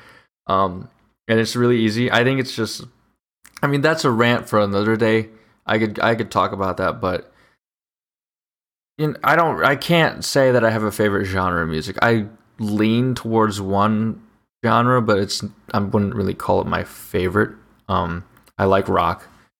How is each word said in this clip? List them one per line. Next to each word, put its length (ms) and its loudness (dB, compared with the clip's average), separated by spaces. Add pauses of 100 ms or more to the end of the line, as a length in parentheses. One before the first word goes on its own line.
(460)
Um, 420 -2 (380)
and 140 2
it's 160 -2
really 220 2
easy. 340 0
I 100 4
think 160 0
it's 160 -6
just, 300 -6 (760)
I 60 0
mean, 140 0
that's 240 0
a 80 4
rant 360 2
for 120 2
another 360 0
day. 340 2 (360)
I 140 2
could, 180 -2
I 160 2
could 160 -4
talk 220 0
about 240 -4
that, 240 -4
but 320 -4 (1700)
you 100 0
know, 60 -6 (100)
I 120 4
don't, 280 2
I 120 4
can't 480 2
say 280 4
that 120 4
I 60 4
have 120 0
a 100 -2
favorite 320 0
genre 380 -2
of 60 -4
music. 340 -6
I 240 2 (320)
lean 560 0
towards 460 0
one 600 0 (440)
genre, 360 2
but 180 2
it's, 260 -4 (280)
I 60 0
wouldn't 360 -2
really 200 -4
call 260 -2
it 60 -2
my 180 -4
favorite. 720 -2 (320)
Um, 360 -4 (340)
I 60 0
like 240 2
rock. 380 -2 (340)